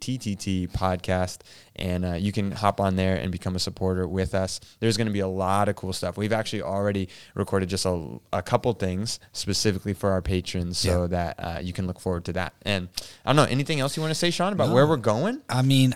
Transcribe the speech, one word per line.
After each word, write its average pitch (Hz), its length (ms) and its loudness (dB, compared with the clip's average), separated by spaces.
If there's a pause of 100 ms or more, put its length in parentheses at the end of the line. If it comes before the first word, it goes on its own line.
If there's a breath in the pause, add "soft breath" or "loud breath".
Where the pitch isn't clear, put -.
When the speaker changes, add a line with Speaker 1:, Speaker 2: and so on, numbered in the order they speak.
Speaker 1:
T 127 180 -4
T 107 160 -4
T 92 320 0
podcast, 92 720 0 (380 loud breath)
and, 90 280 -2
uh, 90 100 0
you 98 180 0
can 98 200 0
hop 104 280 0
on 95 160 2
there 95 200 2
and 90 140 -2
become 92 260 -4
a - 20 -2
supporter 92 500 -2
with 92 260 -2
us. 95 260 -2 (200 loud breath)
There's 110 160 2
gonna 110 140 0
be 101 100 0
a 95 80 0
lot 95 400 2
of 101 80 -2
cool 95 160 -8
stuff. 90 240 -4
We've 104 160 0
actually 110 300 -2
already 98 460 -2 (260 loud breath)
recorded 95 340 0
just 92 180 -2
a, 82 320 -4 (140)
a 92 100 -2
couple 120 300 0
things 95 460 -4 (140)
specifically 101 640 -2
for 101 160 0
our 92 120 0
patrons, 90 560 -2
so 90 240 2
Speaker 2:
Yeah. 87 60 0
Speaker 1:
that, 87 300 -2
uh, 85 240 -6
you 90 100 -6
can 95 140 -4
look 90 140 -6
forward 87 260 -4
to 90 80 -4
that. 90 180 -4 (100)
And 95 260 -2 (360 loud breath)
I - 60 0
don't 139 60 6
know, 147 80 8
anything 143 360 0
else 135 160 -2
you 156 60 -2
wanna 156 120 -2
say, 170 160 0
Sean, 180 220 0
about 160 160 2
Speaker 2:
No. - 60 2
Speaker 1:
where 131 120 8
we're 160 100 4
going? 127 520 0
Speaker 2:
I 127 140 2
mean, 131 340 6